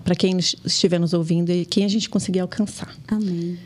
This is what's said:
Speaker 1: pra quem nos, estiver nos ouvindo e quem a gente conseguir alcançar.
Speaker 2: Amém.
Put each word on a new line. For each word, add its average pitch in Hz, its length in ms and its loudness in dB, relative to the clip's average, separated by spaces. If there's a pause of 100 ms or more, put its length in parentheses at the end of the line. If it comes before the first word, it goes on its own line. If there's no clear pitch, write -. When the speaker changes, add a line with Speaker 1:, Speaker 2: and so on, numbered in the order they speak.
Speaker 1:
pra 175 140 2
quem 185 180 2
nos, 180 300 0
estiver 180 340 2
nos 170 140 2
ouvindo 170 400 2
e 175 120 2
quem 196 200 2
a 208 40 2
gente 202 220 0
conseguir 185 300 0
alcançar. - 520 -4 (140)
Speaker 2:
Amém. 175 600 -2